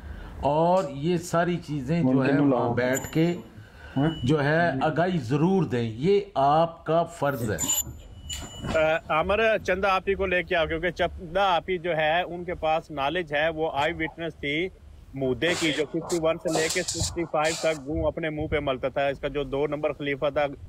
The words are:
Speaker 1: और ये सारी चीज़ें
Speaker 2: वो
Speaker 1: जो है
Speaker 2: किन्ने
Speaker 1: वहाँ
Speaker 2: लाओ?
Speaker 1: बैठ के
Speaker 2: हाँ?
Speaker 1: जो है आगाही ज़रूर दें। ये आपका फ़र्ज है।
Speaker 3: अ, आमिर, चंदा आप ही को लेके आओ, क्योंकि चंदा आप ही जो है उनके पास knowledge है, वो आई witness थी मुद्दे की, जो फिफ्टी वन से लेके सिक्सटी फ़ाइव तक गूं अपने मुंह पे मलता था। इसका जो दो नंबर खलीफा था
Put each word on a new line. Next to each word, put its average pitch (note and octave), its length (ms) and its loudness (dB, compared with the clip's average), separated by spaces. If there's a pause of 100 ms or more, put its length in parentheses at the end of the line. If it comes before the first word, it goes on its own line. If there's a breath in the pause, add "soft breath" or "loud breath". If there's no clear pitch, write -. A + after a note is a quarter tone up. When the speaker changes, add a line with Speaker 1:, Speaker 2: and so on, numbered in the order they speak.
(440 loud breath)
Speaker 1:
और E3 460 2
ये D3+ 280 0
सारी F3 380 0
चीज़ें D3+ 460 -2
Speaker 2:
वो C3 100 4
Speaker 1:
जो C3 80 4
है C3 80 2
Speaker 2:
किन्ने C#3 140 4
Speaker 1:
वहाँ B2+ 220 4
Speaker 2:
लाओ? A#2+ 100 0
Speaker 1:
बैठ B2 380 0
के E3+ 460 0 (300 loud breath)
Speaker 2:
हाँ? D#3 360 0
Speaker 1:
जो C#3+ 120 4
है D3+ 440 2
आगाही D#3+ 380 0
ज़रूर D3+ 460 2
दें। A#2+ 180 0
ये C#3+ 540 0
आपका D#3+ 680 2
फ़र्ज C3+ 460 -2
है। F2+ 80 -2 (1160)
Speaker 3:
अ, D#3+ 360 2
आमिर, G#3 480 2
चंदा F#3+ 300 0
आप F#3+ 200 2
ही G3 60 2
को F#3+ 120 0
लेके F3+ 280 0
आओ, E3 120 4
क्योंकि E3 240 -2
चंदा F3 540 -2
आप E3+ 260 2
ही F#3 80 0
जो E3+ 140 -4
है D#3 320 2
उनके F3 300 -8
पास D#3 380 0
knowledge D3 400 -2
है, D3+ 180 2
वो D#3+ 200 -2
आई D3 220 0
witness D#3+ 400 -6
थी D#3 380 -4 (460)
मुद्दे C3+ 380 0
की, E3 180 0
जो D3 120 0
फिफ्टी E3 340 -4
वन D#3+ 180 2
से E3 160 -4
लेके D#3+ 300 0
सिक्सटी E3+ 420 -4
फ़ाइव D#3+ 380 0
तक D#3+ 240 0
गूं D#3+ 180 -2
अपने D#3 260 -2
मुंह D3+ 180 -4
पे D3+ 120 0
मलता C3+ 280 -2
था। C#3 200 0
इसका C#3 200 -4
जो C#3+ 160 -2
दो C#3 220 0
नंबर D3+ 260 -2
खलीफा C#3+ 380 -2
था C#3+ 180 0 (200)